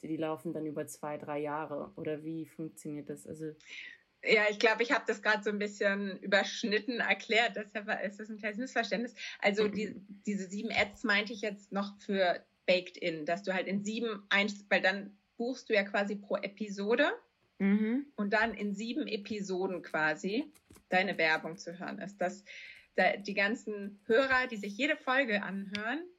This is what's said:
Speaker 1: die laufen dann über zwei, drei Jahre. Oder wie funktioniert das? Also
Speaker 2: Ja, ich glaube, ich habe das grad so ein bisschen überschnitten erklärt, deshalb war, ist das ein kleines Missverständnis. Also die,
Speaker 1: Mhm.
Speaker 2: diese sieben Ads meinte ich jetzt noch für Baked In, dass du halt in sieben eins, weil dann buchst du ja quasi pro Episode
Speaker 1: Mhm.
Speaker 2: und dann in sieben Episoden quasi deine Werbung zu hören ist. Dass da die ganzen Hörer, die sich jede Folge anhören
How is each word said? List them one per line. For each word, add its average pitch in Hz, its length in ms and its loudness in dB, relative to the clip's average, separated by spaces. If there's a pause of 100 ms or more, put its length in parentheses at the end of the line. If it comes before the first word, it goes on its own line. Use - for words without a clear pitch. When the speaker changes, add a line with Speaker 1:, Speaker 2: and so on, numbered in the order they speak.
Speaker 1:
die 156 140 -4
laufen 160 360 -4
dann 156 120 -4
über 151 220 -4
zwei, 151 300 -6
drei 147 220 -4
Jahre. 147 560 -4
Oder 156 280 -4
wie 160 240 -6
funktioniert 151 600 -10
das? 147 180 -10
Also 156 240 -8 (720)
Speaker 2:
Ja, 208 260 6
ich 208 100 -2
glaube, 220 240 4
ich 240 80 0
habe - 160 2
das 226 140 0
grad 214 220 4
so 214 80 0
ein 208 80 0
bisschen 202 600 0
überschnitten 208 800 2
erklärt, 214 560 2
deshalb 208 320 -8
war, 214 160 -2
ist 202 160 -6
das 214 100 -12
ein 220 80 -10
kleines 208 200 -4
Missverständnis. 233 560 -2 (260)
Also 208 280 4
die, 208 220 -2
Speaker 1:
Mhm. - 360 -14
Speaker 2:
diese 190 220 -2
sieben 208 240 -6
Ads - 320 0
meinte 208 300 2
ich 208 80 -12
jetzt 208 300 -6
noch 202 280 -4
für 190 440 2 (220)
Baked 180 320 2
In, 160 280 -2
dass 175 180 0
du 185 100 -2
halt 180 140 0
in 202 180 0
sieben 220 440 -2
eins, 202 400 2
weil 185 120 4
dann 196 340 0 (220)
buchst 247 320 -4
du 226 40 2
ja 196 100 6
quasi 202 320 0
pro - 220 -4
Episode 202 680 0 (540)
Speaker 1:
Mhm. 214 560 2
Speaker 2:
und 202 180 -2
dann 220 220 2
in 208 200 -4
sieben 226 320 -4
Episoden 190 760 -4
quasi 165 680 0 (380)
deine 185 280 2
Werbung - 400 2
zu 175 220 -12
hören - 200 -8
ist. - 200 -10
Dass 180 240 -2 (520)
da 185 220 6
die 196 180 -6
ganzen 202 720 -2
Hörer, 254 420 6
die 233 80 -6
sich 202 200 -6
jede 302 200 2
Folge 254 460 2
anhören 208 600 -4 (160)